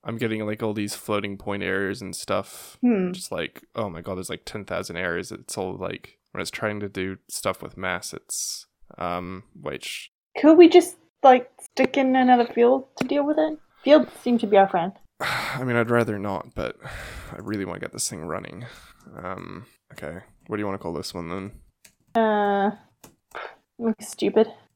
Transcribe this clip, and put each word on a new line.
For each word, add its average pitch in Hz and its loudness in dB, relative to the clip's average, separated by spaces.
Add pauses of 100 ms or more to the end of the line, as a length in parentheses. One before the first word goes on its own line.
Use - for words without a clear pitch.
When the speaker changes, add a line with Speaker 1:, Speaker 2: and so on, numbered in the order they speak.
Speaker 1:
I'm 117 -8
getting, 110 -2
like, 107 -4
all 107 -2
these 104 -4
floating 101 -4
point 101 -6
errors 95 -2
and 90 -12
stuff. - -6
Speaker 2:
Hmm. 196 2
Speaker 1:
Just 185 -12
like, - -6 (120)
oh 107 -4
my 82 -12
god, 92 -8
there's, 92 -10
like, - -10
ten 104 -10
thousand 87 -6
errors. 90 -4
It's - -12
all, 95 -4
like, 92 -10 (140)
when 98 -8
it's 87 -8
trying 107 -4
to 101 -6
do 95 -6 (120)
stuff - -6
with - -14
mass, 92 -6
it's, - -10 (320)
um, 90 -6 (160)
which - -12 (260)
Speaker 2:
Could 311 8
we 349 12
just, 349 6 (240)
like, 254 8 (120)
stick - -2
in 262 2
another 254 6
field 254 4 (100)
to 254 -4
deal 285 0
with 302 0
it? 311 0 (260)
Fields 302 6 (100)
seem 240 2
to 220 -2
be 202 6
our 196 8
friend. 185 0 (160)
Speaker 1:
<sighs> - -20
I - -4
mean, 123 0
I'd 113 2
rather 113 2
not, 98 -6
but 65 -4 (560)
I - -12
really 101 -6
wanna 92 -8
get - -10
this - -6
thing 82 -10
running. 90 -8 (520)
Um, - -12 (280)
okay. 82 -12 (280)
What 107 -6
do - -4
you 104 -4
wanna 98 -6
call 85 -8
this 78 -8
one, 85 -8
then? 95 -8 (680)
Speaker 2:
Uh, 208 0 (1080)
looks 226 -4
stupid. 220 2 (280)